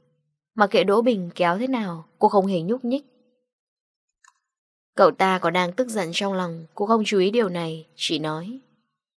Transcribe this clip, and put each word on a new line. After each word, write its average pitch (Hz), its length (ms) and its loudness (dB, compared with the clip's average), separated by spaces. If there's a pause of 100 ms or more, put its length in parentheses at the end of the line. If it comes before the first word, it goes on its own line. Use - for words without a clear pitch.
(540)
Mặc 202 160 2
kệ 214 140 4
Đỗ 202 180 4
Bình 202 320 0
kéo 175 240 0
thế 247 80 -2
nào, 202 380 -4 (140)
cô 214 100 4
không 208 180 4
hề 190 140 -2
nhúc 220 240 -4
nhích. 262 200 -4 (1900)
Cậu 190 140 6
ta 185 280 0
còn 170 140 -2
đang 180 200 0
tức 247 160 -2
giận 214 240 -4
trong 196 200 -4
lòng, 170 420 -6
cô 202 120 -4
không 220 180 2
chú 202 140 0
ý 185 120 2
điều 220 180 0
này, 165 380 -8 (100)
chỉ - 220 -4
nói: 160 420 -8 (580)